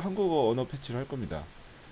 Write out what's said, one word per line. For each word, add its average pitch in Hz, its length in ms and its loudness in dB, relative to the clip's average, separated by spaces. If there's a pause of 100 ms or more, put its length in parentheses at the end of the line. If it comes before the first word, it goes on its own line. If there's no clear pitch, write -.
한국어 180 460 4
언어 123 180 2
패치를 123 320 -6
할 135 80 -4
겁니다. 92 380 -6 (460)